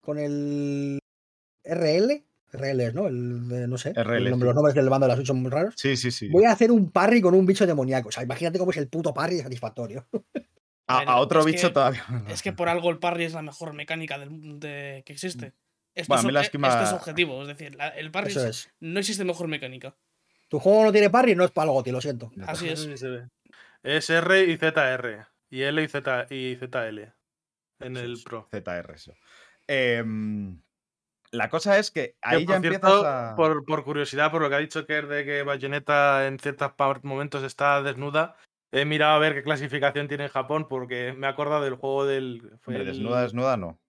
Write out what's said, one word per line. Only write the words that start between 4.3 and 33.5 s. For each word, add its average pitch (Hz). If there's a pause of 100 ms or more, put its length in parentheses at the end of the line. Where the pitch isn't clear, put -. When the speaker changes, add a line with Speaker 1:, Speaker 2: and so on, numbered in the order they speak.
Speaker 1:
nombre, 123
Speaker 2:
sí. -
Speaker 1:
los 123
nombres 147
del 135
bando 135
de 127
la 120
Switch 135
son 131
muy 127
raros. 165
Speaker 2:
Sí, 135
sí, 123
sí. 107
Speaker 1:
"Voy 175
a 233
hacer 226
un 208
parry 208
con 180
un 190
bicho 190
demoníaco". 131
O -
sea, 123
imagínate 160
cómo 185
es -
el 143
puto 160
parry 165
satisfactorio. 120
<laughs> - (460)
Speaker 2:
A, 127
Speaker 3:
Bueno, 135
Speaker 2:
a 123
otro 143
Speaker 3:
es 156
Speaker 2:
bicho 175
Speaker 3:
que, -
Speaker 2:
todavía. 131 (220)
Speaker 3:
es -
que 190
por 170
algo 170
el 165
parry 170
es 165
la 160
mejor 151
mecánica 151
del, 151
de, 139
que 151
existe. 139 (400)
Esto 160
Speaker 2:
Bueno, 123
a -
Speaker 3:
es -
Speaker 2:
mí 127
Speaker 3:
o-, -
Speaker 2:
la 143
Speaker 3:
eh, 208
Speaker 2:
esquiva 143
Speaker 3:
esto 117
es 104
objetivo, 156
es 143
decir, 143
la, 143
el 156
parry 202
Speaker 1:
Eso 139
Speaker 3:
es, -
Speaker 1:
es. 113 (100)
Speaker 3:
no 165
existe 196
mejor 175
mecánica. 131 (500)
Speaker 1:
Tu 151
juego 208
no 214
tiene 208
parry, 233
no 175
es 175
para 156
el 135
goti, 127
lo 127
siento. 117
Speaker 2:
Ya -
está. 156
Speaker 3:
Así 170
es. 156
Speaker 4:
Sí, 143
se 131
ve. 123 (540)
Es 147
R 175
y 165
Z 156
R, 117 (240)
y 131
L 147
y 151
Z, 127
y 127
Z 123
L 107 (680)
en 127
Speaker 2:
Eso 123
Speaker 4:
el 120
Speaker 2:
es, -
Speaker 4:
Pro. 110
Speaker 2:
Z 90
R, 85
eso. - (480)
Em, 110 (680)
la 113
cosa 196
es 214
que 135 (120)
Speaker 4:
Que, 156
Speaker 2:
ahí 170
Speaker 4:
por -
Speaker 2:
ya 190
Speaker 4:
cierto, 190
Speaker 2:
empiezas 202
a 147 (220)
Speaker 4:
por, 156